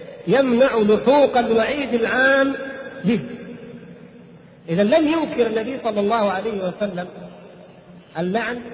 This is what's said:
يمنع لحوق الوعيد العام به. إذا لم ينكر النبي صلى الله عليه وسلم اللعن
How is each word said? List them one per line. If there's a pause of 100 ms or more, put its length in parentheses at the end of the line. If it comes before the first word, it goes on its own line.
(280)
يمنع
لحوق
الوعيد
العام (500)
به. (1500)
إذا
لم
ينكر
النبي
صلى
الله
عليه
وسلم (1120)
اللعن (140)